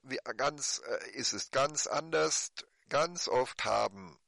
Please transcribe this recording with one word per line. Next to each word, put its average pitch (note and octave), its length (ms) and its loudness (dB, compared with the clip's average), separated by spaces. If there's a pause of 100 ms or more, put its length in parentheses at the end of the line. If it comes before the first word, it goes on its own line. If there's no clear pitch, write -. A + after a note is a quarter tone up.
wie, C3 160 -6 (160)
ganz, C#3+ 500 0
äh, - 260 -2
ist A#2+ 220 -2
es G2+ 180 -6
ganz C#3+ 360 2
anders. D#3 640 0 (380)
Ganz E3+ 380 0
oft - 380 2
haben G2+ 640 0